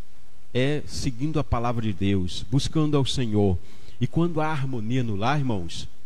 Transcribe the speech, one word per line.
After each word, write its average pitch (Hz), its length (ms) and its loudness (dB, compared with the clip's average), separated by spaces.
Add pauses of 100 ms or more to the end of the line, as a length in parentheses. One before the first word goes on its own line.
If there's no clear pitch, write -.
(540)
é 135 320 0
seguindo 143 540 -2
a - 40 0
palavra 120 360 0
de 107 140 0
Deus, 98 560 0
buscando 151 440 2
ao 139 120 4
Senhor. 104 500 2 (420)
E 120 80 2
quando 165 320 0
há 156 100 0
harmonia 131 540 0
no 110 140 0
lar, 127 220 0
irmãos, 104 500 0 (160)